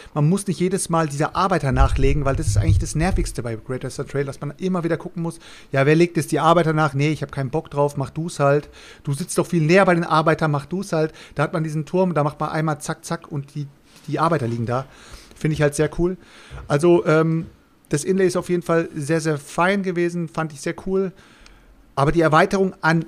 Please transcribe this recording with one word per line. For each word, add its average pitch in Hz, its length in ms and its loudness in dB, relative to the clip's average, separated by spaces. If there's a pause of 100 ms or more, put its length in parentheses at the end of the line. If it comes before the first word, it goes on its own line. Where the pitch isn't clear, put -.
(140)
man 147 160 2
muss 196 180 0
nicht 175 140 -2
jedes 180 260 0
Mal 165 220 0
diese 143 260 -4
Arbeiter 170 380 0
nachlegen, 135 500 4
weil 135 140 0
das 156 100 -4
ist - 80 0
eigentlich - 240 4
das - 160 -2
Nervigste 165 480 0
bei 117 140 -6
Great 127 260 -8
Western 123 240 -8
Trail, 139 160 -2
dass 135 160 -8
man 143 200 -8
immer 185 260 -2
wieder 165 100 0
gucken 170 280 -8
muss, 165 160 -8 (340)
ja, 135 120 2
wer 151 80 2
legt 175 220 4
jetzt 147 160 -2
die 147 80 0
Arbeiter 160 320 4
nach? 156 220 0
Nee, 139 180 0
ich 147 100 -6
hab 143 120 -8
keinen 135 160 -4
Bock 156 200 -6
drauf, 143 280 -2
mach 135 140 -6
du's 165 280 -8
halt. 143 300 2 (340)
Du 143 100 -4
sitzt 143 240 -6
doch 175 80 0
viel 170 160 0
näher 175 220 6
bei 180 100 4
den 170 120 0
Arbeitern, 156 460 2
mach 139 160 -2
du's 190 260 -6
halt. 156 180 0 (240)
Da 143 80 -2
hat 160 80 -2
man 160 140 -4
diesen 156 200 -6
Turm, 180 280 0
da 147 100 2
macht 147 160 -4
man 156 80 -2
einmal 156 320 -2
zack, - 240 -8
zack - 260 -8
und 139 260 -10
die, 143 120 -8 (400)
die 143 120 -2
Arbeiter 156 280 2
liegen 117 180 -4
da. 123 200 -2 (500)
Finde 151 200 -2
ich 143 60 -2
halt 147 140 2
sehr 151 140 0 (100)
cool. 180 160 0 (540)
Also, 175 360 4
ähm, 160 420 2 (420)
das 147 160 -2
Inlay 190 220 2
ist 175 100 -2
auf 180 100 -2
jeden 175 160 -2
Fall 165 320 0
sehr, 156 240 -2
sehr 156 180 0
fein 185 460 0
gewesen, 175 460 -2
fand 160 240 -6
ich 139 80 -16
sehr 165 140 -4 (100)
cool. 190 260 -2 (840)
Aber 143 200 2
die 170 80 4
Erweiterung 185 580 2
an 165 280 2